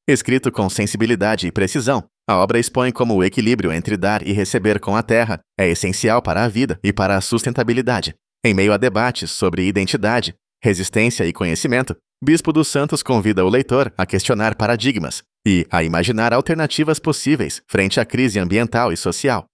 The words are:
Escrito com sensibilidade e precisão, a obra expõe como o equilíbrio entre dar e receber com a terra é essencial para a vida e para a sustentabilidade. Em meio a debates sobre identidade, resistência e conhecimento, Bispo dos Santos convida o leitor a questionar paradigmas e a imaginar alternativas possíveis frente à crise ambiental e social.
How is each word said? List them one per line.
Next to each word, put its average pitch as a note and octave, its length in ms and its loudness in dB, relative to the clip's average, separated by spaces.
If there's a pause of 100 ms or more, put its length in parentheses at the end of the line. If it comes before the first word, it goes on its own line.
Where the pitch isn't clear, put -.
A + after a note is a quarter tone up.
Escrito C3 440 0
com G2 180 -2
sensibilidade G#2 760 0
e D#2+ 40 -4
precisão, A2 520 -2 (260)
a G2 80 2
obra G#2 220 2
expõe B2+ 320 0
como A#2 240 0
o F#2 80 4
equilíbrio G#2 480 0
entre F2 260 -2
dar G2+ 300 0
e G2 60 -2
receber G#2 460 0
com G2 160 -2
a A2+ 60 2
terra A2+ 380 0 (200)
é F#2+ 80 2
essencial G#2 540 0
para F#2 220 0
a A#2+ 40 2
vida A2+ 360 -2
e G2+ 100 0
para G2 240 0
a F#2 40 0
sustentabilidade. A#2 920 -2 (320)
Em A2+ 80 4
meio G2 180 4
a G#2 60 4
debates A2 540 -2
sobre F#2 340 0
identidade, G2+ 680 0 (280)
resistência G#2+ 640 0
e E2+ 80 0
conhecimento, A#2+ 600 -2 (280)
Bispo D#3+ 300 2
dos D#3 140 2
Santos D3 340 -2
convida G#2 420 2
o F#2 60 4
leitor B2+ 480 2
a F#2 80 -2
questionar G2+ 480 0
paradigmas A2 720 -2 (200)
e F2+ 280 4
a E2+ 120 2
imaginar G#2+ 520 0
alternativas D#3 640 0
possíveis C3+ 680 -2
frente G2 320 0
à A2+ 60 0
crise A#2 320 0
ambiental G#2+ 560 0
e E2+ 40 -4
social. G2+ 560 -2